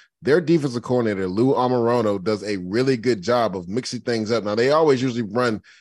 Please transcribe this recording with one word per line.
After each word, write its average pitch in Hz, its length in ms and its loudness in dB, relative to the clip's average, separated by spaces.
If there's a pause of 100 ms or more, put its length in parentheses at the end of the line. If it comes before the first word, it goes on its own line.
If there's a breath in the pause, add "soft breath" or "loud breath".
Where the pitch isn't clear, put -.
(240 soft breath)
Their 151 180 2
defensive 139 400 0
coordinator, 110 460 0
Lou 117 280 2
Amorono, 117 600 2
does 98 240 -4
a 101 160 -4
really 117 400 0
good 113 240 0
job 110 340 0
of 87 140 -8
mixing 123 320 -6
things 110 300 -2
up. 113 120 0
Now, 104 120 -2
they 123 160 2
always 151 280 4
usually 120 220 -2
run 110 400 -2 (200 soft breath)